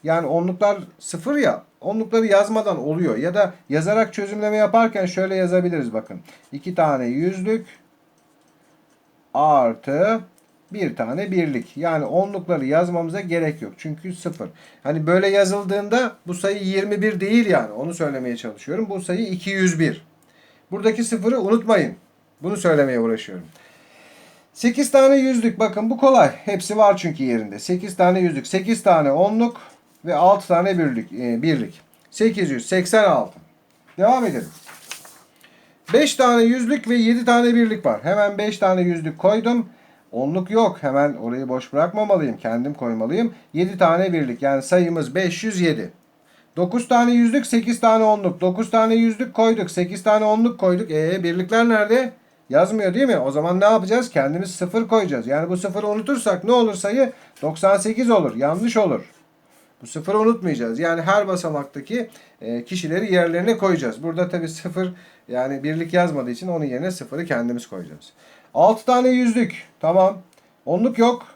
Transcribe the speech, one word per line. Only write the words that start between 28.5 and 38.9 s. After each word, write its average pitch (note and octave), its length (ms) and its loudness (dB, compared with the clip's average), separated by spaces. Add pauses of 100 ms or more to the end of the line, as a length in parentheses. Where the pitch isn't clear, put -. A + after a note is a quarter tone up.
tane D#3+ 280 4
onluk G#3+ 500 0 (440)
ve D#3+ 100 -2
altı F#3 320 4
tane F3+ 300 2
birlik, B2+ 360 -2
e, A#2+ 280 -4
birlik. C3 400 -2 (300)
Sekiz G3+ 400 0
yüz A#2+ 160 -6
seksen F#3 360 2
altı. C#3 360 2 (580)
Devam A#3 280 4
edelim. B2 240 -4 (1400)
Beş C#4+ 220 4
tane A#3+ 280 4
yüzlük A#3+ 460 0
ve A#3+ 60 2
yedi A#3 300 2
tane A#3+ 300 4
birlik A3 300 2
var. A2 180 0
Hemen G3+ 340 0
beş G#3 200 -2
tane F#3 240 2
yüzlük E3 380 -2